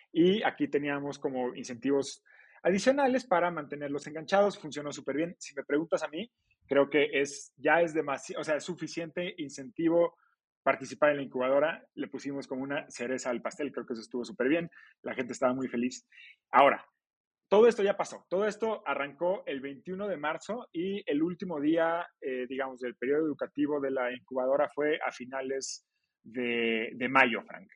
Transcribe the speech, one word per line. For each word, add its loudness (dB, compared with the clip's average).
Y 4
aquí 0
teníamos -2
como -4
incentivos -2
adicionales 2
para 2
mantenerlos -6
enganchados. 2
Funcionó -10
súper -4
bien. -2
Si -18
me -8
preguntas 0
a -4
mí, -10
creo 4
que 4
es, -4
ya 4
es 0
demasi-, -4
o -4
sea, 0
es -6
suficiente -8
incentivo 0
participar 2
en 2
la -4
incubadora. 0
Le -8
pusimos -8
como -6
una -6
cereza -4
al -4
pastel. -6
Creo -8
que -6
eso -10
estuvo -6
súper -2
bien. 0
La -8
gente -6
estaba 2
muy -4
feliz. -4
Ahora, 6
todo 8
esto 4
ya 2
pasó. -6
Todo 0
esto -4
arrancó -2
el -4
veintiuno -8
de -4
marzo -6
y -4
el 0
último -4
día, 2
eh, -4
digamos, -6
del -6
periodo 2
educativo -2
de -2
la -2
incubadora 0
fue 0
a -2
finales -8
de, 0
de -2
mayo, 6
Frank. -18